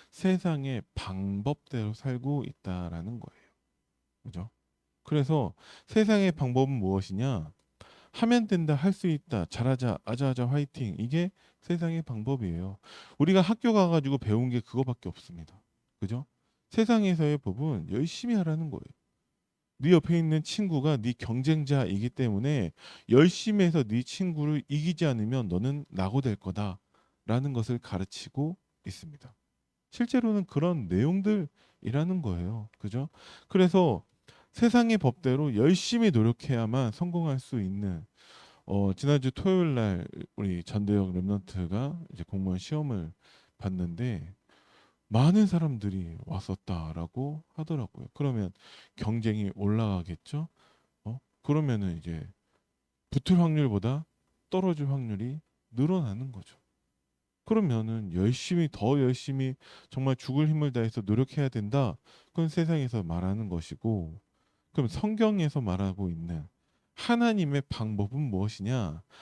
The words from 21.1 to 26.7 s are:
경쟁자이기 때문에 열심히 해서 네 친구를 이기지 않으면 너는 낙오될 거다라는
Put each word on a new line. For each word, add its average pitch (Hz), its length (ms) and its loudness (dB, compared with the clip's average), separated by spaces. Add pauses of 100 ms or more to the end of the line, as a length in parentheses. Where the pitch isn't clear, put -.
경쟁자이기 131 960 0
때문에 120 640 0 (380)
열심히 180 560 6
해서 160 160 2
네 113 200 0
친구를 151 640 -2
이기지 151 360 -2
않으면 120 440 0
너는 120 420 -2
낙오될 104 460 -2
거다라는 104 1160 -6